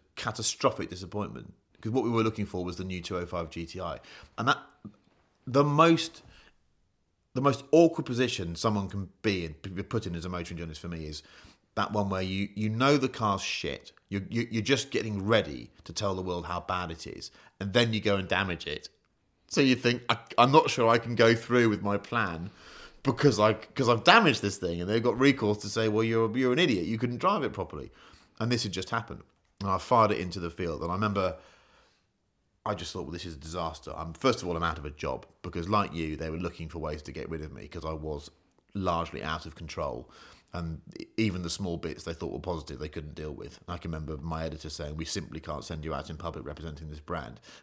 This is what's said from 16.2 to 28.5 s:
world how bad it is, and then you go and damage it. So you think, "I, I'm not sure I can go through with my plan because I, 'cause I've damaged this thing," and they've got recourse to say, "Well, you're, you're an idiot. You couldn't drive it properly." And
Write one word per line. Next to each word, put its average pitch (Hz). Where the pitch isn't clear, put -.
world 87
how 90
bad 90
it -
is, -
and 98
then 117
you 107
go 101
and 95
damage 90
it. -
So -
you 131
think, 120
"I, 113
I'm 127
not 147
sure 113
I 120
can 117
go 117
through 117
with 101
my 101
plan 95
because 131
I, 107
'cause -
I've 110
damaged 175
this 101
thing," 85
and 90
they've 113
got 104
recourse 127
to 104
say, 110
"Well, 107
you're, 113
you're 127
an 135
idiot. 117
You 110
couldn't 120
drive 180
it 107
properly." 78
And 117